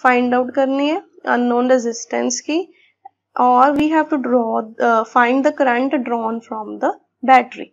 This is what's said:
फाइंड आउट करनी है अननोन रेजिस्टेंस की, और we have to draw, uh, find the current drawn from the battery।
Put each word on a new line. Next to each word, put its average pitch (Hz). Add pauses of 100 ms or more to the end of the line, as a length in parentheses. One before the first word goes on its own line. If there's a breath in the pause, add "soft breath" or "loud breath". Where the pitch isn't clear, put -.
फाइंड 247
आउट 254
करनी 277
है 349 (240)
अननोन 240
रेजिस्टेंस 240
की, 311 (800 loud breath)
और 247
we 294
have 311
to 302
draw, 233 (260)
uh, 226 (100)
find 254
the 302
current 262
drawn 226
from 214
the 294 (380)
battery। 247